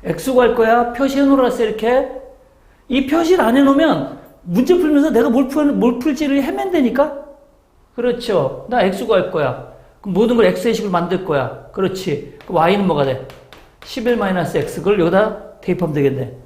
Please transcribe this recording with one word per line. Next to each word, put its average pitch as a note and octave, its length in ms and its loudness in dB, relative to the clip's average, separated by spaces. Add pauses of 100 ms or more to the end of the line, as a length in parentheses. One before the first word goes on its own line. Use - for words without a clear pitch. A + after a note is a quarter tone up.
X F3 300 -4
구할 B3 220 4
거야. A#3 380 2
표시해놓으라 C4+ 520 2
했어, A#3+ 180 0
이렇게. A#3+ 480 0 (800)
이 C4+ 180 0
표시를 E4 360 2
안 A#3 140 2
해놓으면 C#4 640 2 (240)
문제 B3 320 2
풀면서 D4+ 360 2
내가 A3+ 200 2
뭘 C4 180 2
풀-, D4 240 0
뭘 A#3 260 0
풀지를 C#4 440 -2
헤맨다니까? E4 840 -2 (720)
그렇죠. A#3 720 -2
나 A#3 140 0
X F#3+ 240 -2
구할 - 240 0
거야. C#3+ 420 -4 (300)
그럼 G3 100 -8
모든 A3+ 240 2
걸 A3+ 80 4
X의 G#3+ 300 0
식으로 G3+ 180 -6
만들 F3 320 -2
거야. C3+ 480 -4
그렇지. - 720 -6
그럼 F#3 120 -4
Y는 F#3 300 2
뭐가 D3 200 0
돼? A#2 200 -4 (580)
십일 A#3+ 340 -2
마이너스 F#3 400 -2
X. - 240 -6
그걸 G3 180 0
여기다 F#3+ 600 -2
대입하면 E3+ 320 -4
되겠네. B2+ 520 -2